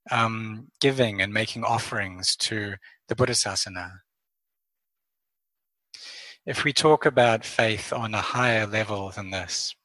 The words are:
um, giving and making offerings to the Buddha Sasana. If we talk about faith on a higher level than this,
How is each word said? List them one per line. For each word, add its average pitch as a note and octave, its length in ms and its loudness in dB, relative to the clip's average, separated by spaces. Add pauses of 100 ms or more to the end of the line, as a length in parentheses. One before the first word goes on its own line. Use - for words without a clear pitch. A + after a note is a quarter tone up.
(100)
um, A2+ 580 -2 (120)
giving B2+ 400 4
and G2+ 140 0
making A2 300 -2
offerings G#2 720 -2
to G#2 400 -4 (320)
the - 60 -4
Buddha B2 180 2
Sasana. F#2 680 -4 (2500)
If - 180 -4
we D3 80 0
talk D#3 320 6
about B2 400 6
faith A2 480 0
on A2+ 220 -4
a G2+ 80 0
higher A#2 440 2
level G#2 440 -2
than G2 200 -10
this, F#2 440 -6 (100)